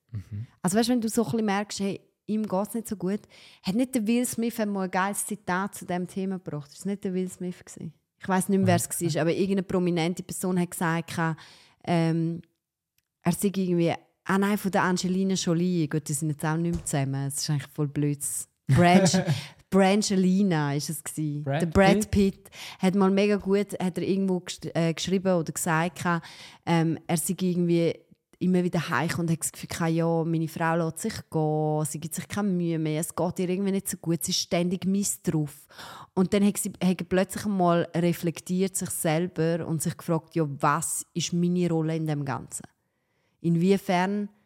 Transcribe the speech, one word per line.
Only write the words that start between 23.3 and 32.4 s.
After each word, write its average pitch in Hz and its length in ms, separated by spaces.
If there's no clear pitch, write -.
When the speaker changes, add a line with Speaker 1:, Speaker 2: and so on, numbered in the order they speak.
Speaker 2:
gut, 196 360
hat 180 160
er 175 60
irgendwo 190 360
gest-, - 360
äh, 165 180
geschrieben 185 400
oder 160 180
gesagt, 170 520
ähm, 165 340
er 170 80
sei 175 240
irgendwie 170 540
immer 180 220
wieder 175 260
heim 147 180
und 170 120
hat 165 100
das - 120
Gefühl - 160
gehabt, 165 240
ja, 165 320
meine 160 240
Frau 165 280
lässt 160 220
sich 226 160
gehen, 151 560
sie 151 140
gibt 160 140
sich - 140
keine 202 200